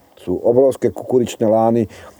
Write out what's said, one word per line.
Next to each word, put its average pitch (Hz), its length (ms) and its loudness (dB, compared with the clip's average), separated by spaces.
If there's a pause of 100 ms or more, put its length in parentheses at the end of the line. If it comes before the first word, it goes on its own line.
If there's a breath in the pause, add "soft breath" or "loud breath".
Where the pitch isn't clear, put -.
(160)
Sú 87 240 -6
obrovské 123 480 2
kukuričné 117 560 -2
lány. 113 400 2 (360 loud breath)